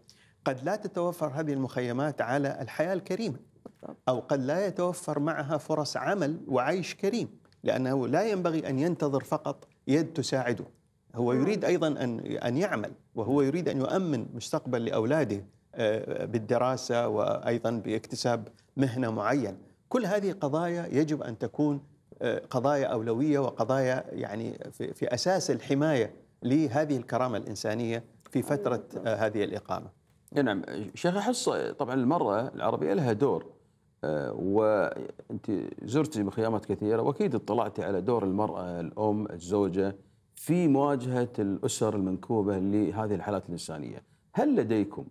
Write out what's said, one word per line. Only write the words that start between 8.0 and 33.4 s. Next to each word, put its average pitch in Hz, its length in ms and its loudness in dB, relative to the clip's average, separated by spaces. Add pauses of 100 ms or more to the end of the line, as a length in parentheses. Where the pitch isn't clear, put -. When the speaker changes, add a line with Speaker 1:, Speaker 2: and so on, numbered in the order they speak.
Speaker 1:
لا 185 220 2
ينبغي 175 380 0
أن 131 100 0
ينتظر 143 460 2
فقط - 440 -4 (180)
يد 156 260 2
تساعده، 123 520 -2 (500)
هو 120 180 2
Speaker 2:
نعم. 131 100 4
Speaker 1:
يريد 202 220 2
أيضًا 165 240 4
أن، 123 320 -2
أن 120 360 -2
يعمل، 165 360 -2 (220)
وهو 123 280 2
يريد 151 260 0
أن 139 120 0
يؤمن 151 540 0
مستقبل 123 500 -2
لأولاده، 110 600 0 (300)
آه، 110 500 0
بالدراسة 120 840 0
وأيضًا 113 640 0
باكتساب 113 800 -2 (280)
مهنة 131 340 2
معينة. 110 460 0 (320)
كل 247 180 2
هذه 196 260 0
قضايا 170 540 -2
يجب 151 360 0
أن 117 160 -8
تكون، 143 420 0 (420)
آه، 113 280 0
قضايا 135 360 2
أولوية 120 520 2
وقضايا 131 680 0
يعني 113 500 -6 (140)
في، - 220 -8
في - 200 -2
أساس 175 360 0
الحماية 139 640 2 (280)
لهذه 147 540 2
الكرامة 120 400 0
الإنسانية 113 680 -2 (260)
في 127 120 2
فترة، 123 420 0 (100)
Speaker 2:
أيوة. 92 140 -6
Speaker 1:
آه، 113 60 2 (120)
هذه 107 180 0
الإقامة. 92 420 -6 (460)
Speaker 3:
نعم، 117 300 2 (320)
شيخ، 175 220 0
أحس 220 320 0 (300)
طبعًا 123 160 -2
المرأة 127 600 2
العربية 143 400 0
لها 139 180 4
دور، 107 340 2 (580)